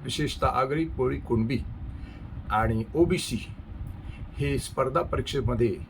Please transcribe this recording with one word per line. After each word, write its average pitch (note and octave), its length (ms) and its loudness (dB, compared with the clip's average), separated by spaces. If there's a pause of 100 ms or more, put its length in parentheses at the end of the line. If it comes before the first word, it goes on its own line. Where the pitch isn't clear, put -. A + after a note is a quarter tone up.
विशेषतः C3+ 440 0
आगरी, C3+ 380 2
कोळी, C3 340 0
कुणबी A2+ 400 2 (920)
आणि A2+ 320 4 (120)
ओबीसी E3+ 440 4 (1000)
हे C#3+ 200 2
स्पर्धा C3+ 440 0
परीक्षेमध्ये A#2+ 760 2 (120)